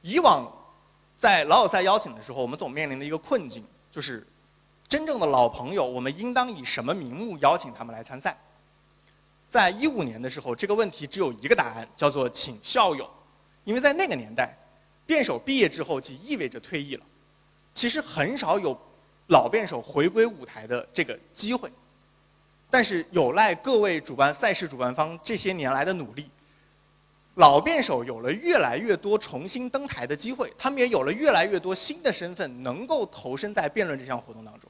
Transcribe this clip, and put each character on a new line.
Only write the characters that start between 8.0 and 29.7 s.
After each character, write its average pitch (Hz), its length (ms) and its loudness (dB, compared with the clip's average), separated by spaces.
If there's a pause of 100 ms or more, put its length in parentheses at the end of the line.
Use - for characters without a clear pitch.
参 135 160 -16
赛？ - 180 -6 (1080)
在 202 220 4
一 220 180 -2
五 240 160 0
年 113 180 -8
的 127 80 -6
时 139 120 -8
候， 123 120 -4
这 190 140 -4
个 208 80 2
问 214 160 0
题 143 160 -12
只 190 140 -4
有 139 100 0
一 113 160 -10
个 - 80 6
答 131 140 0
案， 113 260 -12
叫 147 140 2
做 135 200 0
“请 117 320 -6
校 202 320 2
友”。 131 160 -8 (540)
因 202 100 -4
为 254 60 0
在 285 140 4
那 370 120 2
个 233 80 -4
年 113 220 -8
代， 123 180 -2 (520)
辩 311 180 2
手 - 160 -2
毕 269 180 -2
业 190 120 6
之 160 120 -6
后 139 200 -4
即 135 200 -12
意 269 140 -4
味 151 140 -4
着 120 100 -12
退 147 240 -8
役 139 120 -10
了， - 100 -18 (680)
其 240 140 2
实 302 140 -2
很 185 360 -2
少 196 220 0
有 147 180 -2 (520)
老 127 180 8
辩 214 180 0
手 123 160 -8
回 151 280 0
归 220 160 4
舞 165 200 -10
台 110 220 -16
的 120 260 -4
这 175 120 -2
个 - 120 -8 (140)
机 233 220 -2
会。 - 180 -6 (1040)
但 247 100 6
是 170 280 -2
有 147 220 4
赖 208 200 6
各 247 280 0
位 170 200 2
主 135 140 -10
办， 139 180 4
赛 202 180 0
事 175 160 -2
主 143 80 -10
办 123 200 -2
方 160 280 -2
这 220 140 -4
些 190 160 -2
年 143 180 -2
来 135 140 0
的 185 80 -2
努 123 220 -8
力， 147 120 -12 (1080)
老 147 260 10
辩 311 220 2
手 127 200 -2
有 117 180 -8
了 127 120 -2
越 311 240 2
来 131 220 2
越 208 180 0
多 202 180 0
重 160 320 -4
新 247 220 -6
登 277 160 -4